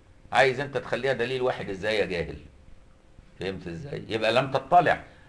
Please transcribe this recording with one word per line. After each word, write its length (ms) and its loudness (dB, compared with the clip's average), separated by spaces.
عايز 280 4
أنت 160 -4
تخليها 360 -2
دليل 300 -2
واحد 280 -2
إزاي 280 -2
يا 60 4
جاهل؟ 320 -4
فهمت 260 -6
إزاي؟ 420 -10
يبقى 240 0
لم 180 4
تطلع. 540 4